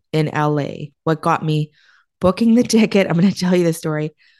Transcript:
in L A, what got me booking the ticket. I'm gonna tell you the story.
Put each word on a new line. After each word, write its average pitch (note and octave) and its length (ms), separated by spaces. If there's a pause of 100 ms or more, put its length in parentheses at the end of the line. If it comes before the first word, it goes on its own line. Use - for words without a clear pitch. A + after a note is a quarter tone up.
(120)
in D#3 160
L D3+ 320
A, - 320 (140)
what D#3+ 160
got E3 240
me D3+ 260 (480)
booking A3+ 360
the A#3+ 80
ticket. G#3+ 440
I'm E3 80
gonna F3+ 160
tell F#3 240
you F3+ 80
the E3 100
story. D3+ 380 (280)